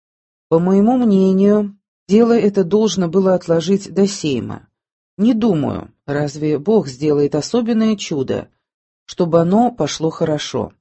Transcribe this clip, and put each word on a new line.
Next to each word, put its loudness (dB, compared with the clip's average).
По 2
моему 2
мнению, 2
дело 4
это 2
должно 0
было 2
отложить -2
до 2
сейма. -6
Не 2
думаю, -2
разве -4
Бог 0
сделает -2
особенное -2
чудо, -6
чтобы 0
оно 2
пошло -4
хорошо. -6